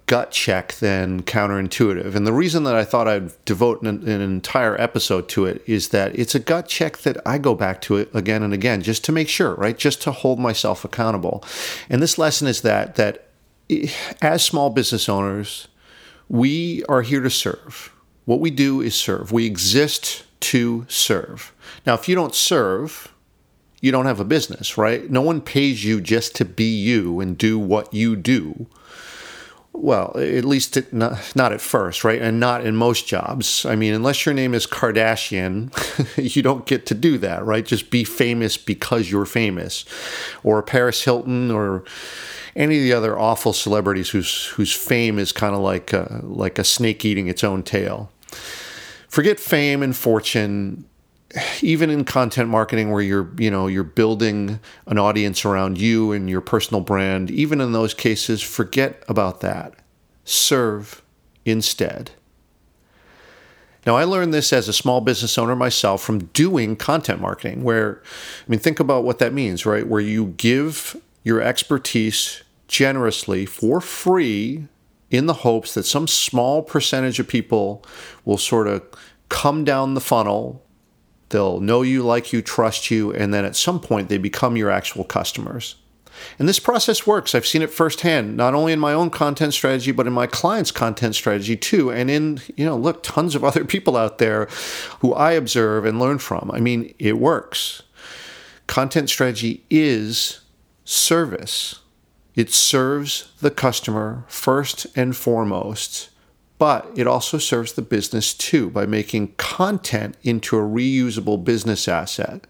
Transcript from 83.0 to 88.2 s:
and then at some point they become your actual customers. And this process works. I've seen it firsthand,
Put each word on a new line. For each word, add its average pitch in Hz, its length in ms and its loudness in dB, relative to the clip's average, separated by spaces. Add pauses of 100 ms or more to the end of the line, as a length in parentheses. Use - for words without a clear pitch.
and 101 200 0
then 101 120 2
at 101 100 -4
some 175 240 0
point 101 300 0
they 101 100 2
become 117 380 0
your 107 120 2
actual 95 360 0
customers. - 720 -6 (640)
And 147 80 2
this - 100 2
process 233 480 0
works. 208 300 2
I've 117 100 2
seen 160 160 2
it 156 80 -2
firsthand, 147 640 0